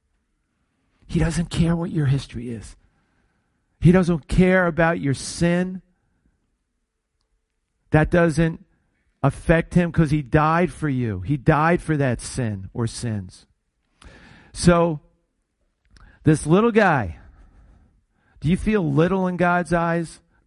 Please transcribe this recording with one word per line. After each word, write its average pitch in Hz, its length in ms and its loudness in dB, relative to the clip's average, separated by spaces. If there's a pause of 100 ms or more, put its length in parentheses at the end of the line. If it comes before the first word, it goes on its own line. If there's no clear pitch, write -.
(1040)
He 165 140 -2
doesn't 160 300 -2
care 170 260 0
what 170 160 -6
your 156 140 -2
history 127 440 -4
is. 113 260 -14 (1040)
He 170 120 6
doesn't 175 360 2
care 185 400 2
about 165 320 0
your 139 140 -2
sin. 175 680 -4 (2000)
That 156 200 2
doesn't 165 540 0 (580)
affect 160 500 0
him 170 180 2
'cause 151 200 2
he 151 100 0
died 151 500 0
for 156 180 -6
you. 117 320 -4
He 135 160 -4
died 156 440 2
for 156 160 -4
that 131 240 -2
sin 104 520 -8
or 117 140 -4
sins. 104 580 -10 (1080)
So, 170 480 2 (1200)
this 156 220 2
little 202 260 4
guy, 160 480 2 (1200)
do 143 100 -2
you 185 80 2
feel 214 240 0
little 175 460 0
in 180 100 -4
God's 175 360 0
eyes? 170 480 -2 (260)